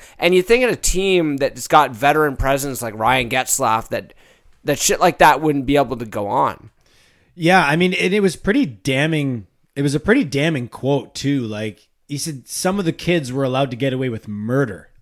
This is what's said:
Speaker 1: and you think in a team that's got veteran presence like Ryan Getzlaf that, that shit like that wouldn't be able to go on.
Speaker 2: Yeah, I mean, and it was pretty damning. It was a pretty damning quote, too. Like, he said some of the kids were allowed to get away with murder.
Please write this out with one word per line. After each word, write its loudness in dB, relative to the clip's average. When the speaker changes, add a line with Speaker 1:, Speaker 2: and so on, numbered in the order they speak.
Speaker 1:
and 2
you 6
think 2
in 2
a 0
team 0
that's -4
got 4
veteran 0
presence -2
like -8
Ryan 0
Getzlaf -2
that, -8
that -2
shit 0
like 2
that 8
wouldn't 0
be 2
able 2
to -10
go -6
on. -2
Speaker 2:
Yeah, 4
I 2
mean, 2
and 0
it 2
was 2
pretty 0
damning. -2
It -4
was 0
a 0
pretty 2
damning -2
quote, -4
too. -2
Like, -8
he -8
said -10
some -4
of -4
the 0
kids -2
were -2
allowed 0
to -8
get -2
away -4
with -8
murder. -4